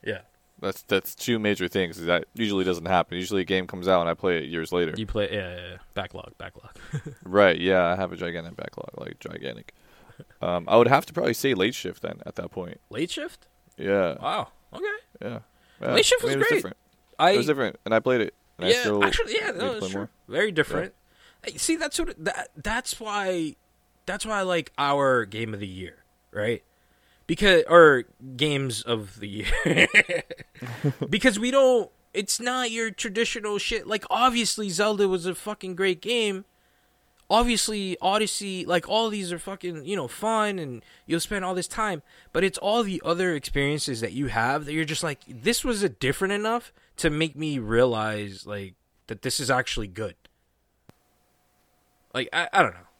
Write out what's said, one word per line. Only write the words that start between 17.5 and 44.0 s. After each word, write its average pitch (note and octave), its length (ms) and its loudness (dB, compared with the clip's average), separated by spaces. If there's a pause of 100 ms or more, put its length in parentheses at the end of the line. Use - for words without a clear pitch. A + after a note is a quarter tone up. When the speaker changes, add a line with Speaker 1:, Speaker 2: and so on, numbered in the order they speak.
Speaker 2:
and G#2+ 100 0
I A2 60 6
played B2+ 200 2
it. - 140 -2 (240)
And - 80 -4
I F#3+ 40 4
Speaker 1:
Yeah, A#3+ 100 4
Speaker 2:
still G#3 240 2
Speaker 1:
actually, A4+ 340 0
yeah, G#4+ 120 -4
Speaker 2:
need - 80 -8
Speaker 1:
no, - 80 -4
Speaker 2:
to - 0 -
Speaker 1:
that's A3+ 140 -4
Speaker 2:
play F#2+ 100 -4
Speaker 1:
true. G2 120 -6
Speaker 2:
more. G#2+ 60 -10 (200)
Speaker 1:
Very F#3 240 0
different. D#3+ 420 -2 (500)
Speaker 2:
Yeah. A3 80 -8
Speaker 1:
Hey, B3 60 -14
see, D#4+ 180 0
that's D#4+ 220 -4
what, D#4+ 260 -4
that, - 320 -4
that's A3 440 -6
why, F#3+ 560 -4 (500)
that's F#3 180 -6
why G#3+ 140 -2
I G3 40 0
like F3+ 360 -2
our C#3 480 4
game A2 260 -6
of G2+ 80 -8
the G#2 60 -6
year, F#2 380 -12 (260)
right? G#2 320 -2 (640)
Because, F3 420 6
or D3+ 360 10 (320)
games C#3 460 0
of A2 380 -4
the G2+ 80 -10
year. - 640 2
<laughs> F#3 300 4 (840)
Because G3+ 300 2
we A#3+ 120 -2
don't, B3+ 400 4 (220)
it's G3+ 280 -4
not B3 300 -4
your A3+ 200 -4
traditional G#3 680 -4
shit. - 280 -4
Like, G#3+ 240 -4
obviously, A#3 600 2
Zelda G3+ 380 2
was F3+ 180 0
a F#3 80 -4
fucking F#3+ 400 -10
great F#3 260 0
game. G#3 440 -2 (840)
Obviously, G#3+ 720 2
Odyssey, G3 640 -2
like, F3 240 0
all A3 220 0
these G3 220 -6
are F3 60 -6
fucking, F3 460 -10
you G3 120 -4
know, C#3 120 -4
fun, G#3+ 500 0
and C3 240 -8 (240)
you'll E3 140 0
spend G3 240 -4
all F#3 100 -2
this F3+ 140 -4
time. G3+ 340 -4 (300)
But E3+ 120 2
it's F#3+ 140 0
all G#3+ 240 2
the F#3+ 220 -2
other F3 300 2
experiences C#3 680 -2